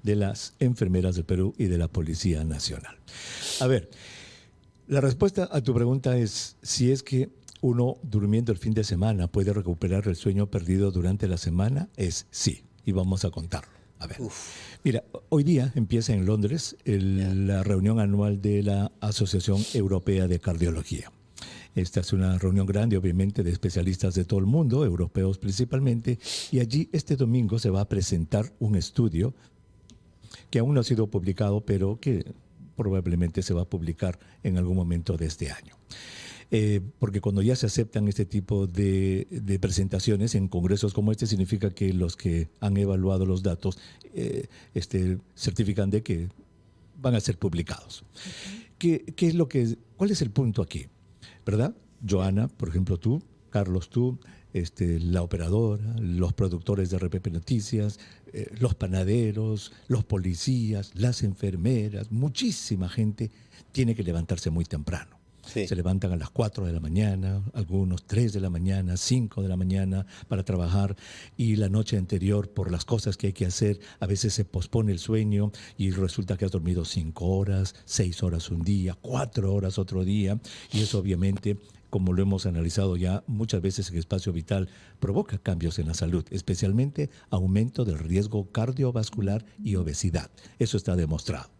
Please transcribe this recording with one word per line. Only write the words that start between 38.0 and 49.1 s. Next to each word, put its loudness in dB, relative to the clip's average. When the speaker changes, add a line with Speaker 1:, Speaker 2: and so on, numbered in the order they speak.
Speaker 1:
este 0
tipo 0
de, 2
de -2
presentaciones 0
en 2
congresos 2
como 2
este, -2
significa 0
que -2
los 0
que 0
han 2
evaluado 2
los 0
datos, -2
eh, -4
este, -2
certifican 0
de 2
que -4
van 2
a 4
ser -2
publicados. -4
Speaker 3:
Ujú. -16
Speaker 1:
¿Qué, 2